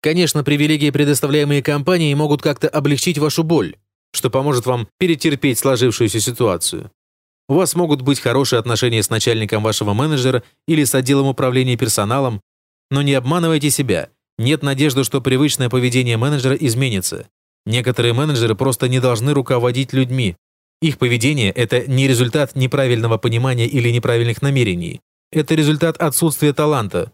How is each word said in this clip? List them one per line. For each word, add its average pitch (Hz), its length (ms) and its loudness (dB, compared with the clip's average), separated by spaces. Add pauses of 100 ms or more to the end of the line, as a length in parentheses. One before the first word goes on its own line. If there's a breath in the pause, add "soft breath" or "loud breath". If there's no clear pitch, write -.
Конечно, 156 420 0
привилегии, 147 460 2
предоставляемые 143 720 2
компанией, 147 540 0
могут 147 260 0
как-то 151 260 -2
облегчить 147 520 0
вашу 151 240 0
боль, 156 320 0 (380)
что - 160 -4
поможет 135 360 0
вам 123 220 -2 (100)
перетерпеть 147 640 0
сложившуюся 120 600 0
ситуацию. 92 720 -2 (560)
У 135 80 0
вас 170 200 0
могут 151 260 0
быть 135 180 0
хорошие 127 400 2
отношения 113 440 0
с - 60 -4
начальником 110 520 0
вашего 107 320 0
менеджера 131 480 0 (260 soft breath)
или 156 160 2
с 131 120 0
отделом 135 320 2
управления 127 480 0
персоналом, 117 680 -2 (480)
но 139 120 0
не 139 120 2
обманывайте 151 560 0
себя. 117 400 -2 (280)
Нет 139 260 0
надежды, 139 400 0
что 131 180 -2
привычное 131 480 0
поведение 123 480 0
менеджера 131 380 0
изменится. 113 720 -2 (380)
Некоторые 120 480 0
менеджеры 120 420 0
просто 131 340 -2
не 127 100 2
должны 123 340 0
руководить 127 600 0
людьми. 127 420 0 (460)
Их 156 160 0
поведение — 120 580 0
это 123 300 0
не 135 220 2
результат 127 480 0
неправильного 131 640 0
понимания 120 500 -2
или 120 220 0
неправильных 117 520 0
намерений. 101 580 -2 (320)
Это 156 220 0
результат 156 440 2
отсутствия 147 560 0
таланта, 127 600 -2